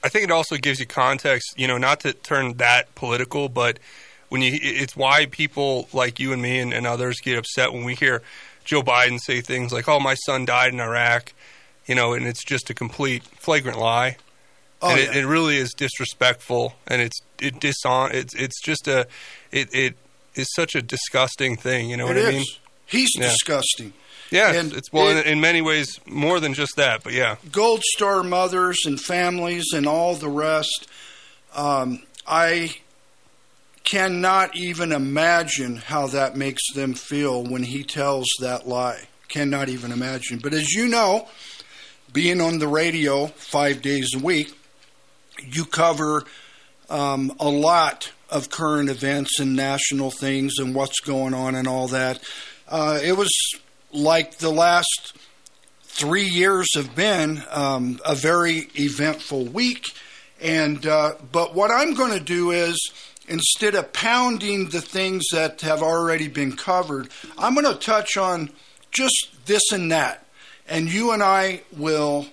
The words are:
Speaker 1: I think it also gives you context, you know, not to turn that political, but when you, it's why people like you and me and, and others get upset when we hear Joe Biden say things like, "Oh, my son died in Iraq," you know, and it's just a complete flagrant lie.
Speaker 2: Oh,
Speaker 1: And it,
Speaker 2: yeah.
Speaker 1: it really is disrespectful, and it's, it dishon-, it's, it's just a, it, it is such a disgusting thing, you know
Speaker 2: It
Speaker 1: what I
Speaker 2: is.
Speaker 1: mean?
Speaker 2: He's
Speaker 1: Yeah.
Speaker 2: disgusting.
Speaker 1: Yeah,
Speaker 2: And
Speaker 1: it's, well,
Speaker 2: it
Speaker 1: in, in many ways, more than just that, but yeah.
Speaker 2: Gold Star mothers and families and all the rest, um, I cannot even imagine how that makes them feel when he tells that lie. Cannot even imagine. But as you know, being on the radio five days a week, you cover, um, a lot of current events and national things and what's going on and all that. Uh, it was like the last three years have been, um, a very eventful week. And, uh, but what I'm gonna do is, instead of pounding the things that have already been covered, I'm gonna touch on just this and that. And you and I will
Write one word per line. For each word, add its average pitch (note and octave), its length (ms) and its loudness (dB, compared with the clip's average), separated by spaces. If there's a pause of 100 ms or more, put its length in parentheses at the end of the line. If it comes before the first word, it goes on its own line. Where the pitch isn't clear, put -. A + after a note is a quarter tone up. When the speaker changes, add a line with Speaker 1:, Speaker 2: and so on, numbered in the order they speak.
Speaker 1:
I C#3 60 0
think G#3+ 160 2
it F3 60 0
also D#3+ 260 2
gives C3+ 220 -2
you C3 60 -4
context, C3 720 0
you B2+ 80 0
know, B2+ 120 2
not C3+ 240 2
to C#3 100 -2
turn C3 460 -2
that B2 360 4
political, B2+ 560 -4
but A#2+ 300 0 (480)
when C3 140 -2
you, B2+ 100 4 (100)
it's C3+ 340 -2
why C#3+ 300 4
people C#3 680 -4
like B2 260 0
you C3+ 140 -2
and B2+ 80 -4
me B2+ 180 -2
and, B2 140 -2
and A#2+ 120 -2
others A#2+ 360 -2
get B2+ 160 -2
upset A#2+ 340 -2
when A#2+ 140 -8
we B2 100 -6
hear B2+ 260 2 (440)
Joe D3 160 2
Biden B2 360 4
say B2 220 -4
things B2 320 -4
like, A#2+ 160 -2
"Oh, D3 120 4
my C3+ 140 2 (120)
son C3 200 0
died B2 280 4
in B2 80 -6
Iraq," A#2 520 0 (540)
you B2+ 80 0
know, A#2+ 180 4
and A#2+ 140 -2
it's A#2 160 -8
just - 260 -4
a B2 40 -8
complete B2 500 -4
flagrant B2+ 560 -2
lie. A#2 380 0 (640)
Speaker 2:
Oh, - 100 2
Speaker 1:
And C3 80 6
it, C3 140 2
Speaker 2:
yeah. C#3 80 2
Speaker 1:
it C3+ 40 0
really D#3 300 2
is B2+ 180 -2
disrespectful, B2 1040 -2 (120)
and B2 140 0
it's, A#2 160 -4 (220)
it C3+ 220 -6
dishon-, C3 520 0
it's, C3 220 -6
it's C3 260 -6
just D3+ 280 -4
a, B2+ 180 2 (440)
it, C3 220 -2
it C3 220 0 (400)
is C3 180 -4
such E3 220 -2
a C3+ 60 0
disgusting C3 720 -2
thing, B2 340 -2
you B2 60 -6
know A#2+ 120 -4
Speaker 2:
It B2+ 80 -2
Speaker 1:
what C3+ 100 4
I - 40 4
Speaker 2:
is. C#3 60 0
Speaker 1:
mean? C3+ 100 -2 (400)
Speaker 2:
He's B3+ 300 2
Speaker 1:
Yeah. B2 140 0
Speaker 2:
disgusting. A#2+ 640 -2 (380)
Speaker 1:
Yeah, F3+ 220 6
Speaker 2:
And D#3+ 180 0
Speaker 1:
it's, C3 220 -10
well, D#3 160 6
Speaker 2:
it D#3 160 4
Speaker 1:
in, D3+ 80 4
in D3+ 80 2
many E3 200 4
ways, D#3 440 0
more E3 340 2
than D3 140 -2
just C#3+ 240 -2
that, B2 260 4
but A2+ 80 -10
yeah. A#2+ 240 0 (160)
Speaker 2:
Gold A3 320 2
Star G3 400 0
mothers F3+ 600 0
and C#3 120 -2
families F3 760 -2
and D3 120 0
all E3+ 300 2
the D3 140 -6
rest, D3+ 580 -2 (680)
um, C3+ 480 -2 (240)
I E3 520 2 (1080)
cannot F#3+ 720 2
even F3 380 -2
imagine C#3+ 840 2
how C#3 320 -4
that C3+ 300 0
makes C3+ 240 -4 (120)
them C3+ 200 -2
feel C3 500 -2
when B2+ 200 -4
he C#3 200 -6
tells C#3 420 -2 (140)
that B2 260 -4
lie. B2 360 -2 (260)
Cannot C#3 400 -2
even B2 240 -8
imagine. B2 500 -6
But C#3+ 120 -4
as D3+ 180 0
you A3+ 160 0
know, A3 400 2 (840)
being F3 260 2
on E3 200 2
the D3+ 100 0
radio D3+ 580 2
five C#3+ 540 0
days C3+ 340 0
a C3 40 -2
week, D3+ 380 -2 (880)
you D3 200 -4
cover, D3+ 580 2 (640)
um, C#3 480 -2
a D3 120 0
lot D3+ 640 2 (160)
of D3 200 -4
current D3+ 400 0
events C#3 520 -2
and C3+ 160 0
national C#3 520 -2
things C3+ 480 -2
and C3 160 -4
what's C3+ 280 -2
going C3 320 -2
on C3 220 -2
and C3 120 -2
all C3 220 -2
that. B2+ 340 -2 (460)
Uh, D3+ 340 0
it F#3 140 2
was G3 120 0 (640)
like D#3+ 440 2
the D#3+ 120 -2
last E3+ 680 2 (680)
three F3 400 0
years F#3 500 2
have C3 220 -2
been, D#3+ 560 2
um, C3 540 -2
a D#3 100 2
very E3 600 2
eventful C#3+ 680 -2
week. A#3+ 440 -2 (520)
And, D#3 480 0
uh, D3+ 280 4 (180)
but E3 200 0
what G3+ 180 4
I'm D4 220 2
gonna A3+ 280 0
do F3 300 0
is, E3+ 280 0 (480)
instead G3+ 480 0
of - 160 -2
pounding G#3 800 0
the E3+ 100 -4
things F#3+ 540 -4
that D#3+ 260 0
have D#3 220 0
already E3 480 2
been C3+ 260 -4
covered, D#3+ 540 -2 (280)
I'm A#3 180 2
gonna D4 180 4
touch G#3+ 420 0
on F3+ 340 0 (420)
just - 360 0 (180)
this G3+ 280 2
and F3 180 0
that. C#3+ 340 0 (440)
And E3 180 -2
you A3 240 0
and G#3 100 0
I F#3+ 420 2 (120)
will D3 580 0